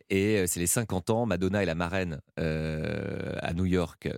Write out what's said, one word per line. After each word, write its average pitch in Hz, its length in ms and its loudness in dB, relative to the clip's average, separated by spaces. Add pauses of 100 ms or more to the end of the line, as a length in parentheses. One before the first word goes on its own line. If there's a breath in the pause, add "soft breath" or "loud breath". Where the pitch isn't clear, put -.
(100)
Et, 101 280 4
euh, 92 100 4
c'est - 100 -4
les 87 80 0
cinquante 98 440 0
ans, 113 140 2
Madonna 95 380 2
est 92 40 2
la 82 100 0
marraine, 87 440 -2 (460)
euh, 78 720 -4
à - 120 -4
New 90 140 0
York 87 520 0